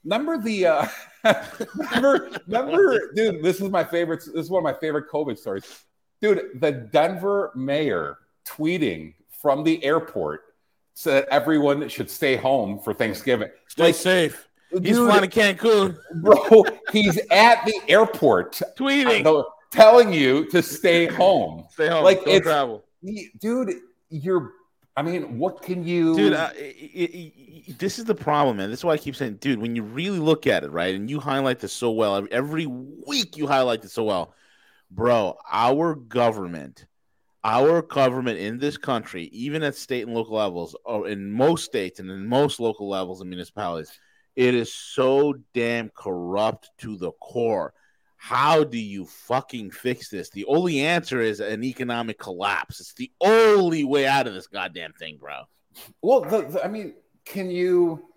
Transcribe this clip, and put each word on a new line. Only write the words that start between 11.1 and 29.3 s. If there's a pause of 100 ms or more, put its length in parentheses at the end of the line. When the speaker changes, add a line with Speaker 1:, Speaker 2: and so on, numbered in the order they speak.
Speaker 1:
everyone
should
stay
home
for
Thanksgiving. (180)
Speaker 2:
Stay
Speaker 1:
Like,
Speaker 2:
safe. (220)
He's (160)
Speaker 1:
dude,
Speaker 2:
flying
to
Cancun. (240)
Speaker 1:
bro, (280)
he's (120)
at
the (100)
airport (200)
Speaker 2:
Tweeting.
Speaker 1:
uh, (260)
telling
you
to
stay
home.
Speaker 2:
Stay
home.
Speaker 1:
Like,
Speaker 2:
Don't
Speaker 1:
it's,
Speaker 2:
travel. (200)
Speaker 1:
y-, (120)
dude, (380)
you're, (440)
I
mean,
what
can
you
Speaker 2:
Dude,
uh,
i-,
i-, (360)
i-,
this
is
the
problem,
man.
This
is
why
I
keep
saying,